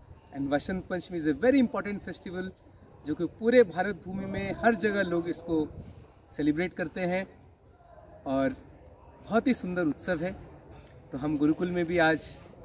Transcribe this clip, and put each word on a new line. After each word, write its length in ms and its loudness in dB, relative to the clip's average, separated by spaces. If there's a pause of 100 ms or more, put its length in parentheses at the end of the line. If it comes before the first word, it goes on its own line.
(380)
and 100 -4
वसंत 360 -2
पंचमी 360 -6
is 60 -2
a 80 4
very 240 4
important 400 0
festival, 460 -10 (600)
जो 80 -2
कि 100 -4
पूरे 380 6
भारत 420 0
भूमि 220 -8
में 260 -4
हर 220 4
जगह 280 0
लोग 260 0
इसको 400 -2 (680)
सेलिब्रेट 360 0
करते 280 -6
हैं 260 0 (1000)
और 300 0 (680)
बहुत 220 2
ही 80 4
सुंदर 280 -2
उत्सव 380 -2
है। 160 -6 (760)
तो 60 -8
हम 200 -2
गुरुकुल 320 2
में 160 0
भी 120 0
आज 240 4 (420)